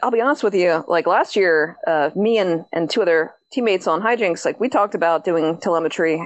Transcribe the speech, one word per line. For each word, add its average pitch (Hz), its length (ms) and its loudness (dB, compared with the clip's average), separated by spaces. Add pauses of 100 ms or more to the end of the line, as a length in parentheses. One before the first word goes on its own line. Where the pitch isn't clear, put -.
I'll 247 80 -2
be 226 100 0
honest 285 200 0
with 202 140 0
you, 175 320 0
like, 170 200 0
last 170 280 0
year, 165 400 2 (100)
uh, 156 300 0
me 220 220 0
and, 175 340 0
and 170 180 -2
two 226 120 -2
other 165 320 2 (180)
teammates 208 360 0
on 170 140 0
Hijinks, 220 440 0
like, - 160 -2
we 247 80 0
talked 208 260 0
about 165 300 0
doing 165 340 0
telemetry 165 680 -2